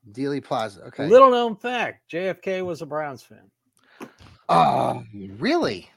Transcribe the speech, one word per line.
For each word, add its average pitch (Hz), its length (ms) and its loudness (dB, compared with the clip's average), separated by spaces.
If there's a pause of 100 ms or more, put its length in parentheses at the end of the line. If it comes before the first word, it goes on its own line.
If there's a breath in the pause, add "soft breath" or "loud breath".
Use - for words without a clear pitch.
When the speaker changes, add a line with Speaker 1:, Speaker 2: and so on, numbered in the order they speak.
(120)
Speaker 1:
Dealey 139 300 -6
Plaza. 110 420 -8
Okay. - 220 -8
Speaker 2:
Little 254 240 10
known 240 260 0
fact, 240 520 -8
J 180 200 -6
F 175 120 -8
K 185 220 -6
was 170 200 -8
a 156 40 -12
Browns 143 360 -8
fan. 101 280 -20 (1000 loud breath)
Speaker 1:
Oh, 131 560 2 (340)
really? 180 580 -2